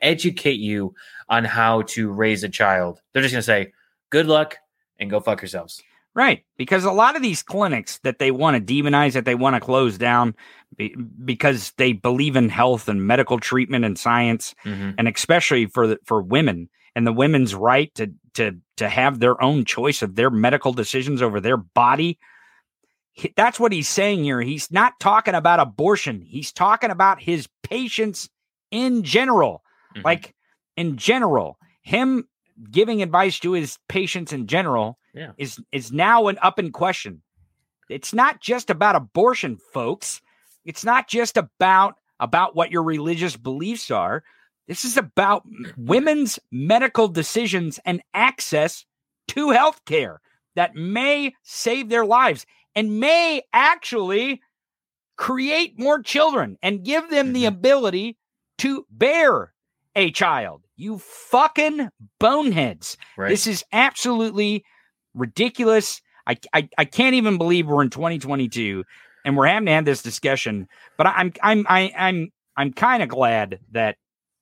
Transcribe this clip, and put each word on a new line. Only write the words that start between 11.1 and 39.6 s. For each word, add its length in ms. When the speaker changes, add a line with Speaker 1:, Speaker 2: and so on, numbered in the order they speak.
Speaker 2:
because 520
they 160
believe 420
in 140
health 400
and 180
medical 320
treatment 460
and 120
science, 560
Speaker 1:
Mm-hmm. 340
Speaker 2:
and 80
especially 600
for 200
the, 180
for 160
women 500
and 100
the 60
women's 420
right 400
to, 160
to, 220
to 100
have 320
their 200
own 240
choice 380
of 140
their 140
medical 420
decisions 500
over 180
their 160
body. 600
He, 240
that's 240
what 120
he's 160
saying 360
here. 160
He's 320
not 260
talking 360
about 260
abortion. 640
He's 300
talking 380
about 320
his 260
patients 680
in 320
general. 580
Speaker 1:
Mm-hmm. 100
Speaker 2:
Like, 300
in 200
general, 640
him 440
giving 320
advice 380
to 120
his 260
patients 440
in 160
general 500
Speaker 1:
Yeah. 240
Speaker 2:
is, 220
is 200
now 360
an 140
up 160
in 140
question. 500
It's 240
not 280
just 280
about 280
abortion, 640